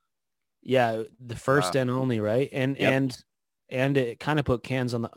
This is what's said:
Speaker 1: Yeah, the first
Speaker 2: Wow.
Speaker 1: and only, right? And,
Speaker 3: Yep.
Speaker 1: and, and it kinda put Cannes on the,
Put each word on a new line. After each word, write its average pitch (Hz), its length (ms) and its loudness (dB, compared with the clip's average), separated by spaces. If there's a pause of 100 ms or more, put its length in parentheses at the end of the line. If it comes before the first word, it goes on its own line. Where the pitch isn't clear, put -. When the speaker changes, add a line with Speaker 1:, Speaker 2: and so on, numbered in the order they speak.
(640)
Speaker 1:
Yeah, 117 420 0 (200)
the 117 120 -10
first 131 380 2
Speaker 2:
Wow. 131 80 2
Speaker 1:
and 123 80 0
only, 127 280 0
right? 113 340 0
And, 135 260 -2
Speaker 3:
Yep. 131 140 2
Speaker 1:
and, 135 320 -2 (440)
and 135 280 0
it 123 220 0
kinda 147 240 0
put 123 220 0
Cannes 123 300 -2
on 117 80 -2
the, - 140 -6